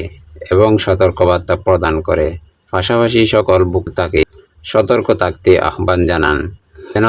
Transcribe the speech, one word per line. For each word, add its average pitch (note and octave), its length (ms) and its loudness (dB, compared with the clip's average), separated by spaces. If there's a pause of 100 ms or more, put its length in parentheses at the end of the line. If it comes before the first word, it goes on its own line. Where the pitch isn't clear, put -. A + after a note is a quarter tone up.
(500)
এবং G#2 280 4
সতর্কবার্তা F2+ 800 0
প্রদান E2 440 0
করে। D#2+ 260 -2 (460)
পাশাপাশি A#2 540 0
সকল F#2+ 380 2
ভোক্তাকে F2 560 -2 (440)
সতর্ক A2 500 0
থাকতে F2+ 440 -2
আহ্বান F2+ 480 -2
জানান, D#2+ 320 0 (480)
যেন G#2+ 220 -2